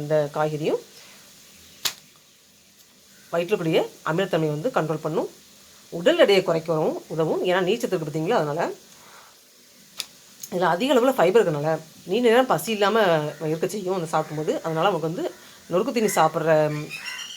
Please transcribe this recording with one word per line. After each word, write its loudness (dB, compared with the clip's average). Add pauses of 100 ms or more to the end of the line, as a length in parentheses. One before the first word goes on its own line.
இந்த 0 (200)
காய்கறியும் -2 (2500)
வயிற்றுக்குள்ளேயே 0 (280)
அமிலத்தன்மையை 0
வந்து -2
கண்ட்ரோல் -2
பண்ணும். -4 (720)
உடல் 4
எடையை 6
குறைக்கவும் 0 (200)
உதவும். 0
ஏன்னா 2
நீர்ச்சத்து -2
இருக்கு -2
பார்த்தீங்களா, 0
அதனால. -2 (1800)
இதுல 2
அதிக 0
அளவுல 4
ஃபைபர் 6
இருக்கறனால 2 (400)
நீண்ட 2
நேரம் 4
பசி -2
இல்லாம 2 (540)
இருக்க -2
செய்யும் -4
அந்த -6
சாப்பிடும்போது. -2 (140)
அதனால 0
நமக்கு -2
வந்து -6 (480)
நொறுக்கு 0
தீனி 0
சாப்பிட்ற 2 (840)